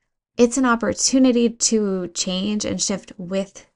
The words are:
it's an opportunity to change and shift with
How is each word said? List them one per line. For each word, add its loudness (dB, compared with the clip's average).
it's 4
an 2
opportunity 2
to -2
change -4
and -4
shift -6
with -8